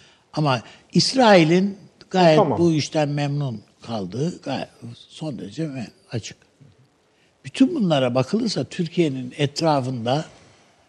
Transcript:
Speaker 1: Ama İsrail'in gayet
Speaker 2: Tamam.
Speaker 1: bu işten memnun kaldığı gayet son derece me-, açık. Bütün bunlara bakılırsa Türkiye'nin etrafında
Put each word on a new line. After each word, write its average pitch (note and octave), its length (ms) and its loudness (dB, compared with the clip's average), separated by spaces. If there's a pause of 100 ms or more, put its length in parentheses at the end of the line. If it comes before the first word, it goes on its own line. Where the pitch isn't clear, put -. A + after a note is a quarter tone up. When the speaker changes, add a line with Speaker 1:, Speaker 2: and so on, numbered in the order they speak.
(340)
Speaker 1:
Ama C#3 280 0 (320)
İsrail'in F#3+ 840 4 (320)
gayet E3+ 280 6
Speaker 2:
Tamam. D#3 220 2
Speaker 1:
bu E3+ 140 4
işten D3+ 360 -2
memnun C#3+ 520 -4 (200)
kaldığı A2+ 600 -6
gayet C3 280 -8 (260)
son - 440 -12
derece G#2 240 -10
me-, C3 240 -10 (240)
açık. - 260 -10 (1080)
Bütün C4+ 300 0
bunlara D3 400 2
bakılırsa G3 480 -2
Türkiye'nin C#3 760 -4
etrafında C#3 880 -2 (640)